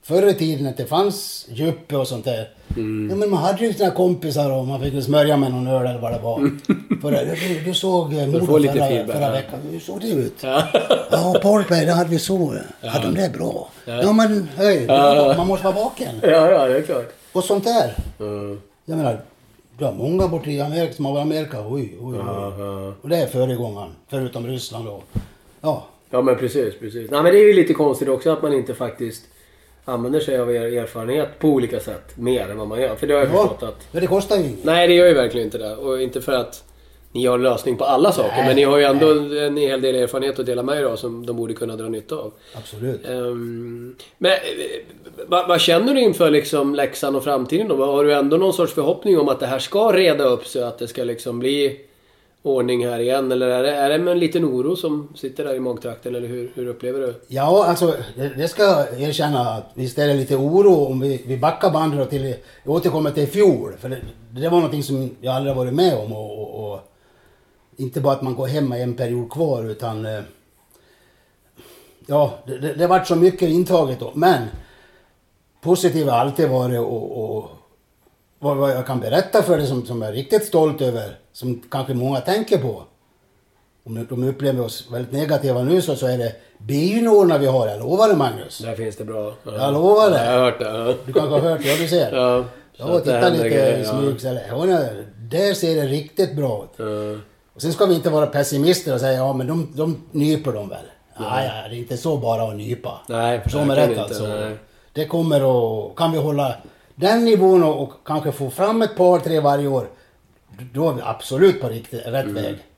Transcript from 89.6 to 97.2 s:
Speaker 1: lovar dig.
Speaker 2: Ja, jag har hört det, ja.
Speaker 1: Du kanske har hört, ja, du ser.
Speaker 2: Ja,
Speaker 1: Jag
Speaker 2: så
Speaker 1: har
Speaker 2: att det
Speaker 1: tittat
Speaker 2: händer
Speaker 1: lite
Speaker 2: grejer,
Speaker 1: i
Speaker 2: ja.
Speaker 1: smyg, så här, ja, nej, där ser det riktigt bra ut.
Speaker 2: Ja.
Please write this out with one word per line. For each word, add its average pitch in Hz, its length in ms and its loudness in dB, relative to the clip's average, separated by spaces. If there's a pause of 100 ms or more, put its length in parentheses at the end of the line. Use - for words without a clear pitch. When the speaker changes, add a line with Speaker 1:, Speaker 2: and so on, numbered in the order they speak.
Speaker 1:
lovar 202 360 6
dig. 151 160 4
Speaker 2:
Ja, 120 60 2
jag 123 80 4
har 127 60 4
hört 120 140 0
det, 117 60 -2
ja. 117 280 -2 (120)
Speaker 1:
Du 131 80 -10
kanske 151 180 2
har 147 80 2
hört, 160 260 2
ja, 139 140 2
du 165 80 -2
ser. 151 280 2
Speaker 2:
Ja, 127 200 2
Speaker 1:
Jag 123 100 0 (320)
Speaker 2:
så 120 60 -12
Speaker 1:
har 175 140 0
Speaker 2:
att 156 80 0
det 139 60 0
Speaker 1:
tittat 120 120 2
Speaker 2:
händer 117 200 2
Speaker 1:
lite 113 120 2
Speaker 2:
grejer, 131 220 4
Speaker 1:
i 123 60 -2
Speaker 2:
ja. 113 180 -2
Speaker 1:
smyg, 135 200 -2
så 131 60 -6
här, 123 220 -4
ja, 135 160 -4
nej, 175 200 2 (460)
där 196 220 0
ser 165 220 0
det 147 120 0
riktigt 147 480 -2
bra 123 280 -4
ut. - 220 -20
Speaker 2:
Ja. 107 340 -6 (360)